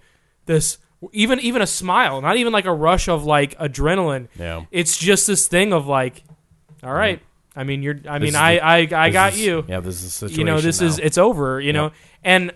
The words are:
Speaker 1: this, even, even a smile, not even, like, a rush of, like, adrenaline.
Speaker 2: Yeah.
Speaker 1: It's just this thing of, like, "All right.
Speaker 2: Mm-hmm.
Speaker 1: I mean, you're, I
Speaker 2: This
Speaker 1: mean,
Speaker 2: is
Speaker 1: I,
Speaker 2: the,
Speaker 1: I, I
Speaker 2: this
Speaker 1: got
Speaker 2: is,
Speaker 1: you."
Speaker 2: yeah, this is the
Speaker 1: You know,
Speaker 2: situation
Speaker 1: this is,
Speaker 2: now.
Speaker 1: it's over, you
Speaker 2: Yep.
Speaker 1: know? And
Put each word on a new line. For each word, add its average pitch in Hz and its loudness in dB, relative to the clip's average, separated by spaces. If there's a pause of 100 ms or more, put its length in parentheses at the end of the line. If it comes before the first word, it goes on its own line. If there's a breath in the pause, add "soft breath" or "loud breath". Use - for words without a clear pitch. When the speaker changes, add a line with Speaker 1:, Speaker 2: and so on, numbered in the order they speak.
(460)
Speaker 1:
this, 160 0 (340)
even, 226 2
even 240 0
a 196 0
smile, 180 -2
not 160 0
even, 233 0
like, 208 0
a 185 -2
rush 165 2
of, 156 -2
like, 147 2
adrenaline. 143 -2 (100)
Speaker 2:
Yeah. 82 -8
Speaker 1:
It's 165 -2
just 185 2
this 196 0
thing 190 2
of, 147 0
like, 131 -2 (600)
"All 131 -10
right. 180 -2
Speaker 2:
Mm-hmm. - -20
Speaker 1:
I 135 -8
mean, 139 -4
you're, 147 -4 (120)
I 147 -6
Speaker 2:
This 151 -2
Speaker 1:
mean, - 0
Speaker 2:
is 147 -2
Speaker 1:
I, 160 4
Speaker 2:
the, 170 2
Speaker 1:
I, 165 6 (280)
I 165 4
Speaker 2:
this 165 0
Speaker 1:
got 190 2
Speaker 2:
is, 214 -6
Speaker 1:
you." 175 0
Speaker 2:
yeah, 92 -4
this 90 -8
is 92 -12
the 104 -8
Speaker 1:
You 156 -2
know, 160 0
Speaker 2:
situation 156 0
Speaker 1:
this 165 0
is, 165 0
Speaker 2:
now. 165 -2
Speaker 1:
it's 156 0
over, 143 2
you 139 -4
Speaker 2:
Yep. 147 2
Speaker 1:
know? 151 0 (340 soft breath)
And 180 2